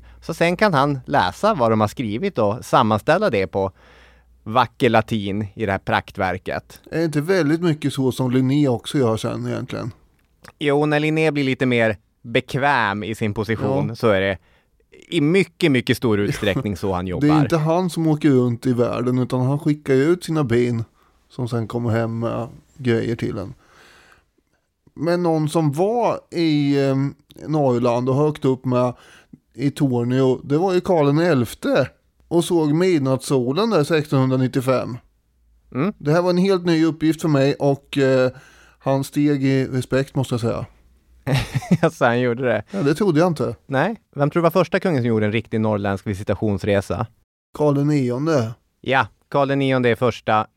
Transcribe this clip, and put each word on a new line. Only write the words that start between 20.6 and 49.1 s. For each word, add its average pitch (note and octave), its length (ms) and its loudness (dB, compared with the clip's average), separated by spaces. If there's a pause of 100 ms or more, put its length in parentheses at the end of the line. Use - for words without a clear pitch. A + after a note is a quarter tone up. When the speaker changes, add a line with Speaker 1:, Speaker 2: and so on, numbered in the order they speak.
Speaker 2:
som B2+ 180 -8
sen A2+ 200 -4
kommer A#2+ 220 -4
hem A2+ 300 -2
med A#2 280 -6 (300)
grejer A2+ 380 -2
till A2 220 -6
en. G2 160 -12 (1400)
Men F3 300 -2
någon D#3 260 0
som D#3 220 0
var G3 480 0 (120)
i, D3 540 2
ehm, C3+ 280 0 (340)
Norrland B2+ 640 0
och C3 60 2
högt D3 300 0
upp C3 200 0
med B2 280 0 (600)
i C3 180 -2
Tornio, B2+ 720 0
det C#3 140 0
var F#3 160 0
ju F3+ 80 2
Karl E3+ 240 2
den C#3+ 140 2
elfte E3 720 0 (380)
och E3+ 160 2
såg D#3+ 300 2
midnattssolen D3 960 0
där F3 140 2
sextonhundranittiofem. C3 1120 0 (800)
Speaker 1:
Mm. E3+ 220 -2
Speaker 2:
Det D3 140 -2
här E3+ 100 4
var F3+ 80 2
en F3+ 80 2
helt F#3 280 2
ny E3 200 2
uppgift D#3 360 0
för F3 80 -2
mig C#3 260 4
och, C#3+ 420 -2
eh, C3 340 2 (480)
han C3+ 240 0
steg D3 420 0
i C3+ 220 2
respekt, C3 480 -2
måste C3 180 -2
jag A#2 80 -2
säga. A#2 240 -4 (600)
Speaker 1:
<laughs> C3 560 0
Jaså, D#3 240 0
han A#2 140 4
gjorde B2 240 -2
det? A2 280 0
Speaker 2:
Ja, G3 100 -4
det C#3+ 140 2
trodde E3 240 2
jag F3 80 4
inte. B2 280 -4 (120)
Speaker 1:
Nej. D3+ 280 -2 (200)
Vem C#3+ 140 0
tror F3 120 -2
du - 20 0
var E3 80 6
första F#3 280 0
kungen D#3+ 220 0
som A#2+ 60 0
gjorde A2 180 2
en G#2 60 0
riktig A2 300 -2
norrländsk G2+ 460 -2
visitationsresa? G2+ 1000 -2 (500)
Speaker 2:
Karl D3 180 2
den C#3+ 120 0
nionde. C3+ 640 0 (300)
Speaker 1:
Ja, B2+ 260 0 (220)